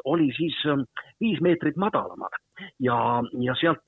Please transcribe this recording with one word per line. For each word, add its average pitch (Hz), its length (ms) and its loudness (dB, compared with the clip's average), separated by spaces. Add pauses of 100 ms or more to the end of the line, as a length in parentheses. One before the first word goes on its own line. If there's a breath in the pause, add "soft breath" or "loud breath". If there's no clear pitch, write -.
oli 156 300 2
siis, 156 220 -2 (100)
ähm, 143 200 2 (320 loud breath)
viis 202 240 0
meetrit 165 360 2
madalamal. 139 520 -2 (480 loud breath)
Ja, 120 460 2 (100)
ja 123 220 -2
sealt, 165 340 0